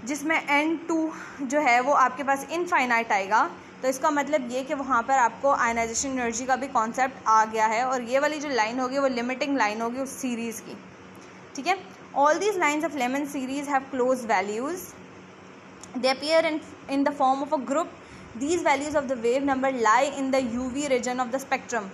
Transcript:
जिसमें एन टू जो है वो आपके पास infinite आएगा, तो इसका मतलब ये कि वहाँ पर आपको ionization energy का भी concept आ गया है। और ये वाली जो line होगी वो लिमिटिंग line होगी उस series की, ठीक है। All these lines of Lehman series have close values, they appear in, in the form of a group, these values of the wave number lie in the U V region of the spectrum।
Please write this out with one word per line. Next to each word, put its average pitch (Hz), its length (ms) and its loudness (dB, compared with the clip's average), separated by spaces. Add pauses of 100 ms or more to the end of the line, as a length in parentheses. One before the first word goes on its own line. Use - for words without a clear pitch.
जिसमें 294 320 -2 (120)
एन 302 280 2 (100)
टू 320 240 0 (300)
जो 285 200 0
है 247 200 6
वो 277 120 2
आपके 269 300 2
पास 277 280 0
infinite 262 600 0
आएगा, 214 380 2 (320)
तो 254 60 0
इसका 269 240 0
मतलब 285 400 0
ये 254 120 -2
कि 294 100 -4
वहाँ 254 300 0
पर 269 100 2
आपको 262 380 4
ionization 233 580 0
energy 247 360 -2
का 254 100 2
भी 254 120 -6
concept 254 600 0
आ 220 180 8
गया 220 220 0
है। 226 180 2
और 254 180 0
ये 247 160 0
वाली 302 200 0
जो 294 100 -6
line 233 300 0
होगी 254 180 -2
वो 277 100 2
लिमिटिंग 254 500 -2
line 214 240 2
होगी 240 180 -4
उस 269 220 -6
series 233 380 -4
की, 135 180 -14 (760)
ठीक 262 120 -6
है। 381 100 2 (420)
All 294 220 6
these 415 160 0
lines 311 280 0
of 294 140 -4
Lehman 262 320 0
series 277 400 -6
have 269 180 0
close 254 400 0
values, 226 560 -2 (1120)
they 254 140 0
appear 294 320 2
in, 311 120 0 (340)
in 277 140 2
the 285 80 2
form 277 320 2
of 285 100 -4
a 311 140 0
group, 320 240 0 (460)
these 311 260 0
values 294 320 2
of 269 160 0
the 262 140 -2
wave 269 240 2
number 269 220 2 (120)
lie 233 240 6 (140)
in 269 100 -2
the 269 100 4 (140)
U 254 220 -4
V 294 160 -4
region 247 320 0
of 233 100 -10
the 269 80 -2
spectrum। 214 500 -4